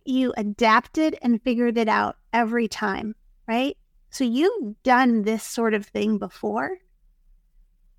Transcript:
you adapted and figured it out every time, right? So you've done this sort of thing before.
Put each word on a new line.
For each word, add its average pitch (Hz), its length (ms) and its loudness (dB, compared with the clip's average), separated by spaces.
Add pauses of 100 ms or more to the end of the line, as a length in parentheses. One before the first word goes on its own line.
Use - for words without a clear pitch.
you 254 320 0
adapted 226 840 2
and 240 200 2
figured 240 340 0
it 226 120 0
out 208 280 0 (160)
every 226 360 0
time, 208 460 -6 (320)
right? 247 300 -2 (340)
So - 140 -4
you've 262 580 -2
done 240 400 4
this 220 200 -2
sort 226 320 -2
of 202 120 -4
thing 208 320 -2
before. 233 600 -6 (1200)